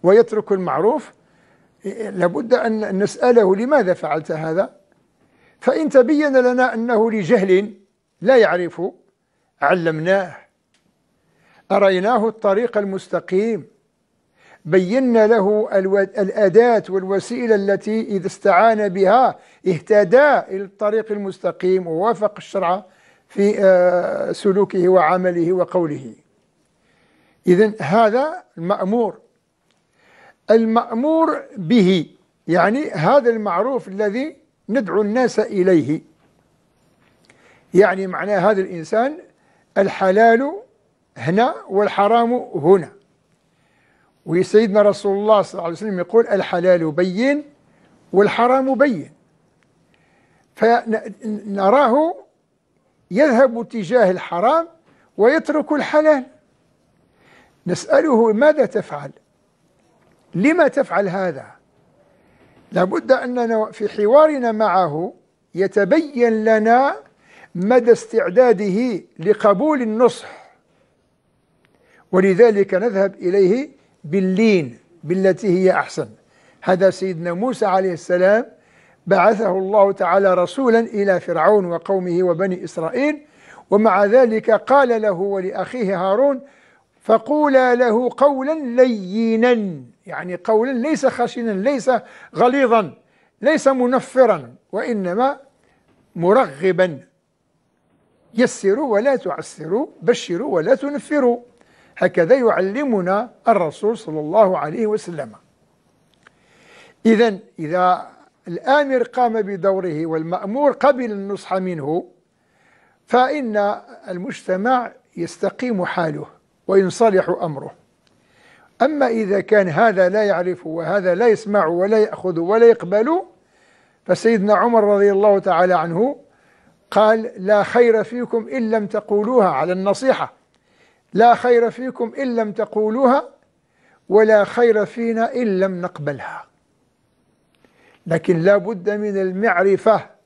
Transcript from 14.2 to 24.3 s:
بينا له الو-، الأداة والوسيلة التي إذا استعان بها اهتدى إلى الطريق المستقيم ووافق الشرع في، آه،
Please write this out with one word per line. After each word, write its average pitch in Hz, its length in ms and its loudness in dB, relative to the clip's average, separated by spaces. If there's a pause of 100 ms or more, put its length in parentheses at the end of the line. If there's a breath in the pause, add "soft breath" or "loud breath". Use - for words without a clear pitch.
بينا 214 600 2
له 214 460 2
الو-، 196 260 0
الأداة 202 920 2
والوسيلة 196 680 -2
التي 202 480 -2
إذا 196 240 -4
استعان 208 640 2
بها 196 500 2 (280 soft breath)
اهتدى 208 720 4
إلى 190 260 -6
الطريق 214 480 -4
المستقيم 185 760 -4
ووافق 202 500 -2
الشرع 185 480 -4 (440 soft breath)
في، 202 300 0
آه، 180 760 2